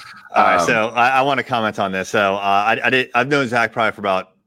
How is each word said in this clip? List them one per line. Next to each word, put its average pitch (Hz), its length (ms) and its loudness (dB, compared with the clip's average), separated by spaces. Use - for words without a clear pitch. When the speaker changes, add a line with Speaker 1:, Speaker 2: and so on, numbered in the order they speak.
Speaker 1:
All 110 80 4
right, 104 160 2
Speaker 2:
Um, - 60 0
Speaker 1:
so 117 240 0
I, 120 200 2
I 135 120 2
wanna 135 220 0
comment 113 360 -4
on 98 120 -2
this. 95 180 -6
So, 101 260 2
uh, 101 40 -4
I, 101 440 2
I 120 60 0
did, 127 240 0
I've 123 140 0
known 139 200 0
Zach 113 260 -2
probably 110 180 0
for 104 100 -16
about 95 300 -2